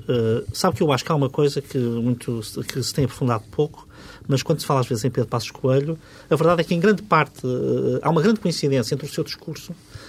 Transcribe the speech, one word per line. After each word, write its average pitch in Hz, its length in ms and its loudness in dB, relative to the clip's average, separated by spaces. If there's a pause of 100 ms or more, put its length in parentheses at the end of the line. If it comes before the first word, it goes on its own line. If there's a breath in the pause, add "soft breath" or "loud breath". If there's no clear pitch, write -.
Eh, 113 360 0 (100)
sabe 170 220 0
que - 60 0
eu 151 80 4
acho 127 140 2
que - 80 0
há - 20 2
uma 139 140 2
coisa 143 320 0
que - 160 -8
muito, 117 640 -2 (260)
que 135 160 -6
se - 120 -6
tem 143 100 0
aprofundado 120 460 -2
pouco, - 360 -4 (400 loud breath)
mas 135 160 2
quando 156 180 0
se - 40 -10
fala 139 160 2
às 120 60 0
vezes 117 180 -2
em 131 60 0
Pedro 120 180 -2
Passos 120 220 -4
Coelho, 139 480 0 (320 loud breath)
a 160 60 4
verdade 165 260 4
é - 20 -2
que 185 100 0
em 170 60 0
grande 202 220 4
parte, - 420 2
eh, 127 560 0
há - 80 -2
uma 156 140 4
grande 214 180 2
coincidência 143 540 0
entre 143 120 -6
o 139 40 -12
seu 160 140 -4
discurso - 500 -12 (340 loud breath)